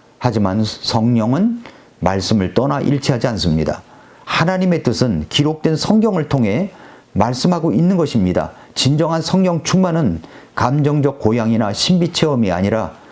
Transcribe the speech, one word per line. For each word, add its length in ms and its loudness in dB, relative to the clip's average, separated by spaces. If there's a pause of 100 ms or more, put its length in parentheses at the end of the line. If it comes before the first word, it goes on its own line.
(180)
하지만 480 0
성령은 960 0 (360)
말씀을 540 0
떠나 280 0
일치하지 460 0
않습니다. 540 -2 (440)
하나님의 580 0
뜻은 460 0
기록된 480 0
성경을 500 0
통해 440 0 (420)
말씀하고 580 0
있는 240 2
것입니다. 560 0 (240)
진정한 460 0
성령 420 0
충만은 580 0 (340)
감정적 640 0
고향이나 520 0
신비 400 0
체험이 400 0
아니라 400 0 (200)